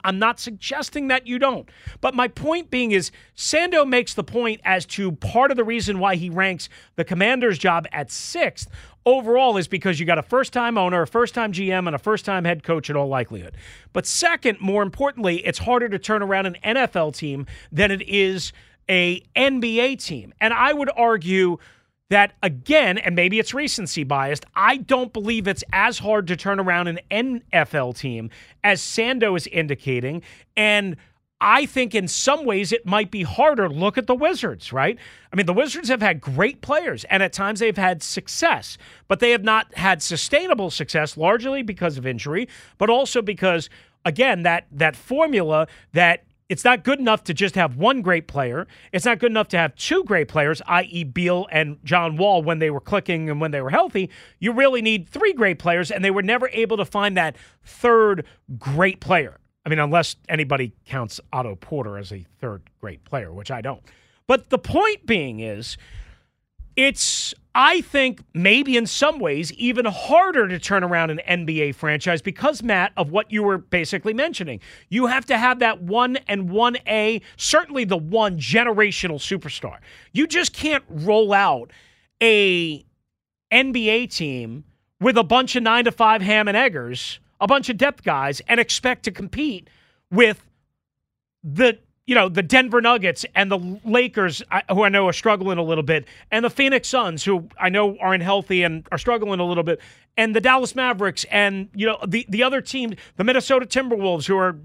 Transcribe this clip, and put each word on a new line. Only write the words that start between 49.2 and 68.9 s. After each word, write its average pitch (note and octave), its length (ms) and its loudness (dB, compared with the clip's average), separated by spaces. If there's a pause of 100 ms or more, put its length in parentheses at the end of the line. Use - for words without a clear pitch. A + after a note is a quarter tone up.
enough A3 180 0
to F#3 100 0
have D#3+ 180 0
two - 280 -2
great F#3 240 0
players, D3+ 380 0
i F3+ 180 2
e E3+ 200 -6
Beal F3 480 -2
and D3+ 320 0
John E3 320 0
Wall, F#3 260 4
when D#3+ 160 -2
they D#3 120 0
were C#3+ 100 -4
clicking E3+ 480 -2
and D3 100 -4
when D#3 120 -2
they C#3+ 100 -4
were C3 100 -6
healthy. G#3 380 0 (320)
You A3 120 -2
really C4 280 2
need A3 280 -2
three G4 260 -2
great G3+ 260 0
players, F3 320 0
and F#3+ 100 -6
they G3 80 2
were G3 120 0
never A#3+ 260 0
able A3 300 -2
to F#3+ 80 -2
find G3+ 320 -2
that D#3+ 180 -2 (260)
third A3 640 2 (340)
great F3 420 0
player. D#3+ 380 0 (280)
I - 20 -10
mean, D#3 100 0
unless D3+ 380 2 (140)
anybody C#3 420 -2 (140)
counts B2 340 -8 (140)
Otto B2 220 -4
Porter G#2+ 420 -8
as G2 120 -14
a F#2+ 140 -14 (160)
third G#2 220 -10 (180)
great F#2 240 -16
player, G#2 260 -8
which G2 200 -14
I B2 100 -8
don't. B2+ 220 -10 (440)
But - 220 0
the B3+ 100 -2
point G4+ 460 0
being C#3 360 -2
is, A2 360 -10 (1000)
it's, - 600 0 (200)
I D#4 280 0
think, C4 400 -2 (100)
maybe A#3+ 460 2
in A3+ 80 -2
some D4+ 320 0